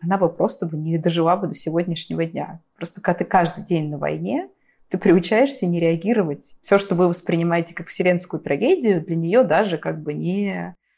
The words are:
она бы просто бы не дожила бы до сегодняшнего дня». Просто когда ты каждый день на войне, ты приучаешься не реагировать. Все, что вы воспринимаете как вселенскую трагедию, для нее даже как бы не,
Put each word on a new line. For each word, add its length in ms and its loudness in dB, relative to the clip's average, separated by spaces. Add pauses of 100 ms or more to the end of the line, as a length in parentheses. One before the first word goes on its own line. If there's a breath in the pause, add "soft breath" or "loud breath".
она 140 0
бы 120 2
просто 380 -2
бы 120 -6
не 200 -2
дожила 380 2
бы 100 -4
до 80 -6
сегодняшнего 680 -4
дня». 360 -8 (160)
Просто 260 -10
когда 160 0
ты 80 -4
каждый 380 2
день 260 -2
на 80 -6
войне, 500 -4 (400)
ты 100 -2
приучаешься 680 4
не 120 0
реагировать. 840 0
Все, 160 4
что 160 0
вы 120 4
воспринимаете 680 0
как 140 -14
вселенскую 520 0
трагедию, 640 2
для 100 -4
нее 300 2
даже 340 2
как 240 -6
бы 120 -6
не, 600 -4 (240)